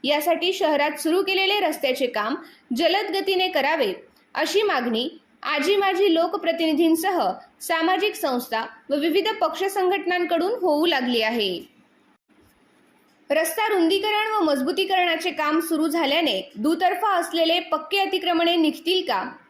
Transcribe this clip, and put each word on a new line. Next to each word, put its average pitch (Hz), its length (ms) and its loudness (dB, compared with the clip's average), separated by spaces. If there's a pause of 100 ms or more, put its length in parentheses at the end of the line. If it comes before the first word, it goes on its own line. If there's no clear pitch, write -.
यासाठी 320 500 0
शहरात 302 460 0
सुरू 330 220 0
केलेले 381 380 0
रस्त्याचे 277 480 -2
काम 226 280 -4 (420)
जलद 370 380 0
गतीने 381 320 0
करावे, 285 460 0 (420)
अशी 330 260 0
मागणी 254 460 0 (360)
आजी 302 320 0
माजी 381 380 2
लोकप्रतिनिधींसह 330 1040 2 (420)
सामाजिक 349 540 0
संस्था 240 480 -2 (260)
व 277 60 0
विविध 320 320 2 (140)
पक्ष 320 220 -2
संघटनांकडून 359 1000 0
होऊ 311 240 2
लागली 247 360 2
आहे. 214 380 -2 (1700)
रस्ता 320 380 0
रुंदीकरण 415 640 2
व 440 120 0
मजबूतीकरणाचे 349 880 0
काम 302 280 0
सुरू 320 280 0
झाल्याने 294 520 0 (160)
दुतर्फा 349 600 0
असलेले 330 440 0
पक्के 339 400 -4
अतिक्रमणे 349 560 0
निघतील 330 520 0
का? 196 160 -2 (260)